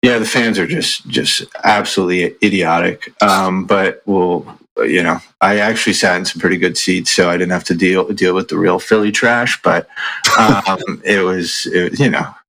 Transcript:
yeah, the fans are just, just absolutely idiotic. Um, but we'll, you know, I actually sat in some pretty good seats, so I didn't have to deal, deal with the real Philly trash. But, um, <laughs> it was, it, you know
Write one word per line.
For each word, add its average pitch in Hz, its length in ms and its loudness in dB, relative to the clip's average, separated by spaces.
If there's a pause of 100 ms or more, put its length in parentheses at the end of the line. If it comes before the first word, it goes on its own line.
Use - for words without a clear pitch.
yeah, 120 180 4
the 110 60 -2
fans 113 340 0
are 85 80 -2
just, - 400 -4
just - 360 -2 (200)
absolutely 90 800 0
idiotic. 90 680 0 (100)
Um, 92 440 2
but 98 400 0
we'll, 90 400 0 (320)
you 69 260 2
know, 82 160 -2 (220)
I 101 180 2
actually 107 340 0
sat 90 240 2
in 92 80 -4
some - 140 -6
pretty 90 180 0
good 90 200 -2
seats, 92 340 -2
so 90 180 2
I 87 40 0
didn't 87 180 -2
have 87 140 -4
to 90 100 0
deal, 92 380 2
deal 92 220 0
with - 120 -2
the - 100 -4
real 90 220 2
Philly 104 320 2
trash. 120 500 0
But, - 260 0 (500)
um, 98 640 0
<laughs> - 20 -20
it 98 220 2
was, 90 480 -4
it, 90 260 -2
you 131 100 4
know - 240 -2 (160)